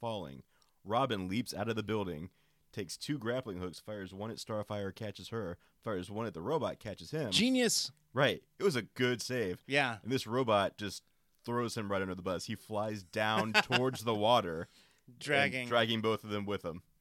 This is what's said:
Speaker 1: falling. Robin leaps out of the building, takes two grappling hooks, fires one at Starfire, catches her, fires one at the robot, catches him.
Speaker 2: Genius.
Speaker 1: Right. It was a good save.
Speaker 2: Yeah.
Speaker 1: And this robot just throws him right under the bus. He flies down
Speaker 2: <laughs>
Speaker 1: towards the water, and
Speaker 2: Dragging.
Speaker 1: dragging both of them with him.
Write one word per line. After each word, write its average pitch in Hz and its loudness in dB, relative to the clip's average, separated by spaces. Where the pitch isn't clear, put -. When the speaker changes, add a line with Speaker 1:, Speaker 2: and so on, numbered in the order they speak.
Speaker 1:
falling. 90 -8
Robin 107 2
leaps 107 -2
out 104 -2
of 113 0
the 110 -2
building, 95 -2
takes 98 -8
two 151 -4
grappling 117 -4
hooks, 87 -6
fires 98 -10
one 104 -6
at 107 -10
Starfire, 104 -4
catches 101 -10
her, 98 -6
fires 92 -4
one 107 -4
at 98 -6
the 85 -8
robot, 113 -2
catches 90 -10
him. 147 -4
Speaker 2:
Genius. 247 4
Speaker 1:
Right. 120 4
It - -2
was 180 4
a 117 2
good 123 2
save. 113 -2
Speaker 2:
Yeah. 131 2
Speaker 1:
And 113 -2
this 131 0
robot 110 4
just 101 -6
throws 120 -2
him 104 -4
right 98 2
under 95 -2
the 95 -8
bus. 87 -2
He 113 -4
flies 107 -4
down 110 0
Speaker 2:
<laughs> 107 4
Speaker 1:
towards 127 2
the 113 2
water, 104 4
and 120 -20
Speaker 2:
Dragging. 135 0
Speaker 1:
dragging 117 4
both 110 2
of 110 -10
them 104 -2
with 101 -2
him. 87 -6